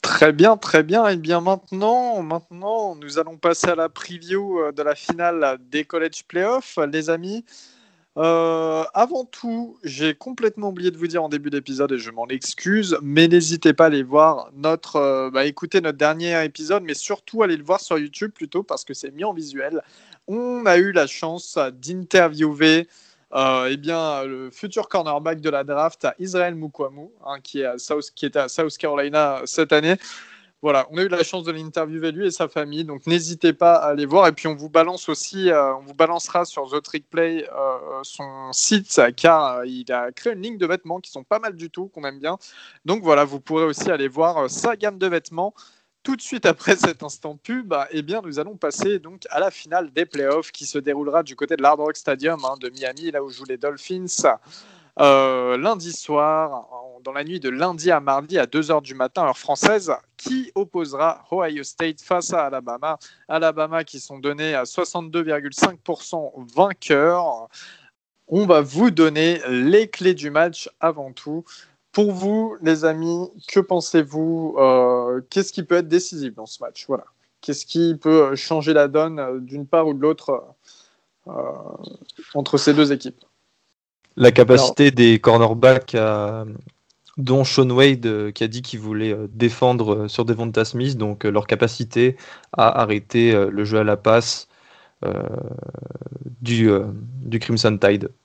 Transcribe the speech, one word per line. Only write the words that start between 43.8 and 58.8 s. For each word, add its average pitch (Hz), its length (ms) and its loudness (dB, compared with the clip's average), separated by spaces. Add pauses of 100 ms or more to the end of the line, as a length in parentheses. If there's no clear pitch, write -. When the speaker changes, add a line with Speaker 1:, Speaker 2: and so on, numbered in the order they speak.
Speaker 1:
aller 139 180 -2
voir, 160 300 0
euh, 135 100 -2
sa 214 260 -2
gamme 208 220 -4
de 185 100 -2
vêtements. 175 460 -6 (500)
Tout 269 140 -4
de - 60 -16
suite - 220 -10
après 185 320 2
<laughs> - 0 -
cet 170 260 -2
instant 151 400 -14
pub, 226 320 -8 (160)
eh 156 120 -6
bien, 196 200 -8
nous 151 160 -10
allons 190 180 -8
passer 185 420 -4
donc 170 320 -16
à 147 100 -2
la 190 100 0
finale 160 420 -6
des 160 120 -2
playoffs 143 460 -2
qui - 160 -18
se 147 120 -6
déroulera 143 440 -2
du 139 140 -14
côté 147 200 -4
de 135 60 -4
l'Hard 147 160 4
Rock 151 180 -4
Stadium, 147 480 -4
hein, 135 160 -4
de 127 100 -8
Miami, 135 400 -8
là 143 120 -6
où 135 80 -10
jouent 127 180 -18
les 131 80 -6
Dolphins, 147 800 -2 (640)
euh, 131 560 4
lundi 175 360 -4
soir, 151 800 -2
en, 123 320 -20
dans 131 100 -12
la 143 120 -6
nuit 170 160 -8
de 135 80 -6
lundi 165 420 -2
à 156 100 4
mardi 147 380 -2
à 135 60 2
deux 151 260 -4
heures 151 120 2